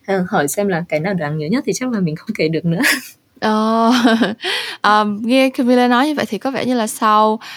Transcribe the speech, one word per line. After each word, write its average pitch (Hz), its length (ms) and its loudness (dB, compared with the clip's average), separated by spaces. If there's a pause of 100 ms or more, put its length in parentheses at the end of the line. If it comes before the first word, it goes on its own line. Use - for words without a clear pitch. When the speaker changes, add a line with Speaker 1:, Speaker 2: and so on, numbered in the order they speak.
Speaker 1:
ờ, 190 240 -2
hỏi 175 180 0
xem 202 200 -2
là 175 200 -2
cái 151 120 -4
nào 196 140 -2
đáng 156 240 -4
nhớ 151 100 -4
nhất 254 180 -2
thì - 80 0
chắc 254 180 -4
là 208 80 -2
mình 160 160 -2
không - 220 -10
kể 160 100 0
được 165 160 -2
nữa. 170 160 0
<laughs> 285 360 -2 (240)
Speaker 2:
Ờ, 220 500 2
<laughs> 226 480 2 (420)
ờm, 208 420 2
nghe 262 280 2
Camilla 247 380 2
nói 247 180 2
như 302 80 -2
vậy 277 140 -2
thì 196 100 -6
có 269 120 -6
vẻ 262 160 -4
như 254 80 0
là 226 120 0
sau 214 520 2 (180)